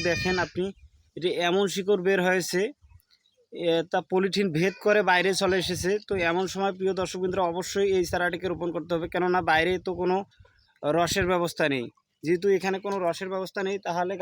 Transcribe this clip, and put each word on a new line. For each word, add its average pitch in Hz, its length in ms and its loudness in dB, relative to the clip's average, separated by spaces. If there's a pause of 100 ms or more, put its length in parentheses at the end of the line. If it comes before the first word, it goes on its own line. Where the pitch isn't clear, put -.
দেখেন 180 260 0 (100)
আপনি, 180 200 -4 (520)
এটা 165 120 -2 (200)
এমন 196 240 2
শিকড় 190 340 0
বের 196 200 4
হয়েছে, 180 340 2 (920)
এ, 165 160 -2 (220)
তা 190 80 2 (120)
পলিথিন 190 360 2 (100)
ভেদ 190 160 2 (120)
করে 208 160 6 (100)
বাইরে 180 200 4 (100)
চলে 190 220 2
এসেছে। 170 280 -2 (160)
তো 208 60 -4 (180)
এমন 185 220 0
সময় 196 240 -2
প্রিয় 190 160 0
দর্শকবৃন্দরা 185 580 -2
অবশ্যই 185 360 -2 (100)
এই 175 140 2
চারাটিকে 175 360 -2
রোপণ 175 280 -4
করতে 170 200 -6
হবে, 165 180 -4
কেননা 180 260 0 (120)
বাইরে 165 220 4 (140)
তো 185 140 -2
কোনো 180 160 2 (680)
রসের 165 440 2
ব্যবস্থা 175 460 0
নেই। 127 120 -2 (380)
যেহেতু 170 240 0 (100)
এখানে 190 280 -2
কোনো 202 140 -2
রসের 180 340 -2
ব্যবস্থা 190 340 -6
নেই, 196 120 -4
তাহলে 180 420 -2